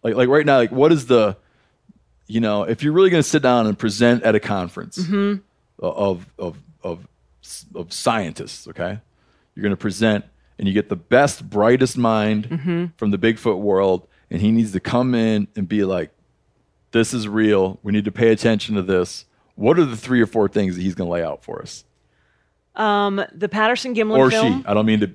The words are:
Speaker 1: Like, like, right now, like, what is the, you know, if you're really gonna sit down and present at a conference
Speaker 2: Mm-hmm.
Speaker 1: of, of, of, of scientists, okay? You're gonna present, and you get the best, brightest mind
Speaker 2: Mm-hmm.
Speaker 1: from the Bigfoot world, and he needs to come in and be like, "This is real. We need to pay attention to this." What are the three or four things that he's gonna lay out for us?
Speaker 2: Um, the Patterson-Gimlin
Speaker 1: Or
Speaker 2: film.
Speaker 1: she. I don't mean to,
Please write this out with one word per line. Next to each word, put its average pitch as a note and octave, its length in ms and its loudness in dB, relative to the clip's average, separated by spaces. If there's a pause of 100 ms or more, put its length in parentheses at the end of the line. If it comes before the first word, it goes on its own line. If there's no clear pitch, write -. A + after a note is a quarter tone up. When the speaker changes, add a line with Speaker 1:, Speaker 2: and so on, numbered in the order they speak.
Speaker 1:
Like, A2+ 140 -4
like, B2+ 140 2
right D3 160 4
now, C#3 120 4
like, A#2+ 140 2
what C#3 200 4
is C#3 140 0
the, A2 320 2 (880)
you A2 120 -4
know, G#2 240 0
if A2 180 -4
you're D3 120 -2
really F#3+ 180 4
gonna E3 120 4
sit D3+ 200 0
down B2 240 4
and G2+ 100 -2
present A#2 460 2
at A2 100 4
a G#2+ 60 4
conference - 580 -8
Speaker 2:
Mm-hmm. G3+ 420 -2 (460)
Speaker 1:
of, F#2 400 -4 (140)
of, F2 180 -10 (260)
of, F2 240 -12 (680)
of F2 180 -12
scientists, - 760 -6
okay? G2 300 -8 (540)
You're - 100 -14
gonna G2+ 140 0
present, G#2 480 0 (320)
and G2+ 100 -4
you F#2+ 60 -2
get G#2 160 0
the G2 60 -4
best, A#2+ 540 2
brightest A#2+ 480 2
mind G#2+ 520 0
Speaker 2:
Mm-hmm. E3+ 360 -4 (100)
Speaker 1:
from G#2 160 -2
the G2+ 60 0
Bigfoot A2 420 0
world, F#2+ 480 0 (220)
and F2 120 -6
he G#2+ 100 2
needs A2+ 200 2
to F#2+ 80 -2
come B2 340 -2
in A2 420 0
and F#2+ 120 -6
be G#2 160 -2
like, F#2 280 -4 (800)
"This A2+ 220 2
is G#2+ 140 -4
real. G#2 560 2
We G2+ 80 -4
need G#2 140 0
to G2+ 60 -4
pay A2+ 200 2
attention A2 440 0
to G2 60 -2
this." F2+ 440 -2 (300)
What A#2 220 2
are F3 80 6
the A#2 120 -6
three B2 240 0
or A2 60 4
four G#2 200 0
things F#2+ 300 -2
that F2+ 40 -8
he's F#2 140 -4
gonna F2 140 -6
lay E2+ 140 -4
out D2+ 200 -8
for - 180 -12
us? - 220 -18 (920)
Speaker 2:
Um, G3+ 480 0 (100)
the F#3 160 -6
Patterson-Gimlin A3 680 0
Speaker 1:
Or C3 140 6
Speaker 2:
film. B2 300 0
Speaker 1:
she. - 60 -12
I G#2 60 0
don't G#2+ 120 2
mean A2 160 4
to, F#2+ 140 -2